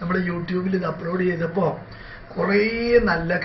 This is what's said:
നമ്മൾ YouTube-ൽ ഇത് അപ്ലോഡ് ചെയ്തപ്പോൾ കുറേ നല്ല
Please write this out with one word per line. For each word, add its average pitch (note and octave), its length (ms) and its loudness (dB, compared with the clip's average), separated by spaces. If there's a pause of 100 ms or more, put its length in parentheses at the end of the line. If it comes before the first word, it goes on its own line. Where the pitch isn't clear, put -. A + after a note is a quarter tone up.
നമ്മൾ F3+ 160 0
YouTube-ൽ F3+ 600 -2
ഇത് F3 100 -2
അപ്ലോഡ് E3+ 360 -4
ചെയ്തപ്പോൾ E3+ 480 0 (680)
കുറേ F#3+ 240 4 (360)
നല്ല E3+ 460 2